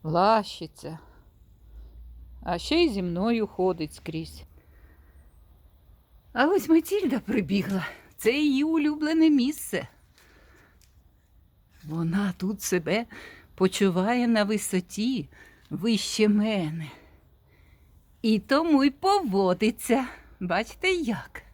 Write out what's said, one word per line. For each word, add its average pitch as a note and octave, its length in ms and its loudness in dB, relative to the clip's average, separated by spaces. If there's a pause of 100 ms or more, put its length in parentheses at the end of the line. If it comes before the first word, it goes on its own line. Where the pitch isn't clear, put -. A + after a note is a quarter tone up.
Лащиться. E3+ 960 0 (1400)
А F3 140 -4
ще D#4+ 260 2
й D#4+ 60 4
зі G3 120 -2
мною G3 460 0
ходить E3+ 460 -2
скрізь. - 500 -10 (1900)
А B3+ 140 2
ось F#4 220 0
Матільда D#4+ 500 2
прибігла. G3 680 -2 (320)
Це A3+ 140 0
її C#4+ 320 2
улюблене D#4 680 2
місце. B3+ 580 0 (2000)
Вона E3+ 540 -2
тут G3 240 -6
себе F3+ 440 -2 (500)
почуває G3 720 0
на A3 160 2
висоті, G#3 880 -4 (400)
вище G#3+ 600 0
мене. F#3 640 0 (1300)
І A3 180 2
тому D4 440 2
й C#4+ 60 4
поводиться. A#3 1200 0 (320)
Бачите, G3 520 -2
як? A#3 520 -4 (100)